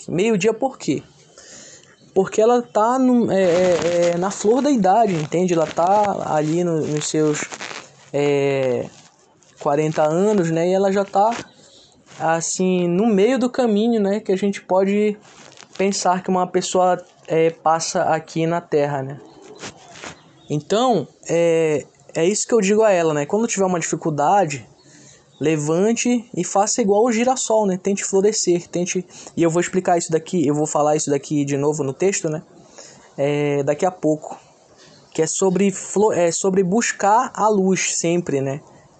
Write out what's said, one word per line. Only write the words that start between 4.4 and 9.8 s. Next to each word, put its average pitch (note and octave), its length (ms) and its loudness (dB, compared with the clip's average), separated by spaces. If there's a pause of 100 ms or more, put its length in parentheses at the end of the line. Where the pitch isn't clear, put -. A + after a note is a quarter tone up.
da C#4 100 2
idade, G#3 440 4
entende? E3 400 0
Ela E3 120 2
tá G3 680 0
ali D#3 280 0
no, E3 240 0
nos D3 220 -4
seus, D3+ 340 0 (720)
é, C#3 720 0 (760)
quarenta D#3 440 0